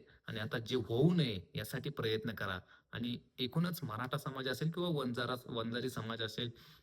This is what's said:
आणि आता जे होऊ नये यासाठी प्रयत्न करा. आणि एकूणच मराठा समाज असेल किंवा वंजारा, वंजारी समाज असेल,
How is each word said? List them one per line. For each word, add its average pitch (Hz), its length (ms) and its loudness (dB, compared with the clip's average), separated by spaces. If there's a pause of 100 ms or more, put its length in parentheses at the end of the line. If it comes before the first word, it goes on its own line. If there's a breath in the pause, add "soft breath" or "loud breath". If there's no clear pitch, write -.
(260 loud breath)
आणि 110 140 -4
आता 110 180 -2
जे 117 180 -2
होऊ 127 380 6
नये 120 260 4 (140)
यासाठी 123 360 -4
प्रयत्न 110 440 0
करा. 98 240 -2 (340 loud breath)
आणि 120 260 -4 (200)
एकूणच 165 440 0
मराठा 120 340 -2
समाज 131 320 -4
असेल 156 220 0
किंवा 175 180 0
वंजारा, 127 460 2 (120)
वंजारी 117 440 0
समाज 113 320 -4
असेल, 117 280 -2 (320 loud breath)